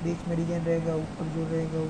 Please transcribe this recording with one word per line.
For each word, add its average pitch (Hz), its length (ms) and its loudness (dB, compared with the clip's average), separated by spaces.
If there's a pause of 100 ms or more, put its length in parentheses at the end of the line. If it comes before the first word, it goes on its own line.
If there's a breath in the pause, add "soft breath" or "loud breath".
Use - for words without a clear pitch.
बीच 170 240 -2
में 170 80 0
design 165 280 0
रहेगा, 165 320 2
ऊपर 156 380 -2
जो 160 140 0
रहेगा 160 420 0